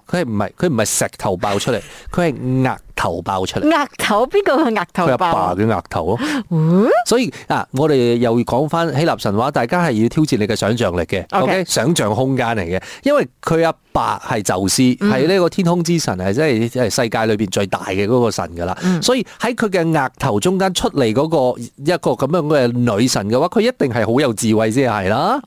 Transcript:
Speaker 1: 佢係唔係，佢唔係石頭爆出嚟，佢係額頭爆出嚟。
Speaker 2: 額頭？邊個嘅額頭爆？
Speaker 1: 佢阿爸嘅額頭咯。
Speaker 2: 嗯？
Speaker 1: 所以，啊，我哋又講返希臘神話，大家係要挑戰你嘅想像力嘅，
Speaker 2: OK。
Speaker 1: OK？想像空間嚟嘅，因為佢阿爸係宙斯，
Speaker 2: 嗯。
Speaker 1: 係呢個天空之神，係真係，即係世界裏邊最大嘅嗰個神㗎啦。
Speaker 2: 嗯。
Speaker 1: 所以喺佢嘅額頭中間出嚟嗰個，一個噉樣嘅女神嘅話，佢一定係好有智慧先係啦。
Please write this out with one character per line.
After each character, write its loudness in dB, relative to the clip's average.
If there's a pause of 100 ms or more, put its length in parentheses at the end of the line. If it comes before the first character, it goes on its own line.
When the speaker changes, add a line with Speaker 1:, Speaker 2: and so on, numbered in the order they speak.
Speaker 1:
佢 -2
係 -6
唔 -4
係， -2
佢 -2
唔 0
係 2
石 -2 (120)
頭 -2
爆 -2
出 -2
嚟， 0 (320)
佢 0
係 -2
額 0 (180)
頭 -4
爆 -2
出 -4
嚟。 0
Speaker 2:
額 0 (120)
頭？ 0
邊 0
個 2
嘅 0
額 -2
頭 0
爆？ 2
Speaker 1:
佢 4
阿 2
爸 0
嘅 2
額 0
頭 -2
咯。 0 (300)
Speaker 2:
嗯？ 2 (180)
Speaker 1:
所 2
以， -2 (140)
啊， -4
我 2
哋 4
又 2
講 0
返 -2 (120)
希 2
臘 0
神 0
話， 0
大 0
家 0
係 2
要 4
挑 0
戰 0
你 0
嘅 0
想 0
像 0
力 0
嘅， -4
Speaker 2:
OK。 2
Speaker 1:
OK？ 0
想 0
像 0
空 0
間 -2
嚟 -2
嘅， -4 (220)
因 2
為 2 (160)
佢 2
阿 0 (180)
爸 -2
係 -4
宙 -2
斯， 0 (200)
Speaker 2:
嗯。 2
Speaker 1:
係 2
呢 2
個 2
天 -2
空 2
之 0
神， -4
係 0
真 0
係， 2
即 -4
係 2
世 -2
界 -2
裏 0
邊 -2
最 -2
大 -4
嘅 0
嗰 4
個 2
神 -6
㗎 -6
啦。 -4
Speaker 2:
嗯。 0
Speaker 1:
所 0
以 -2 (160)
喺 -2
佢 -2
嘅 0
額 0
頭 0
中 0
間 0
出 -2
嚟 2
嗰 0
個， 0
一 -4
個 0
噉 -2
樣 0
嘅 2
女 4
神 -2
嘅 2
話， 2
佢 -2
一 2
定 0
係 0
好 2
有 2
智 0
慧 2
先 2
係 0
啦。 0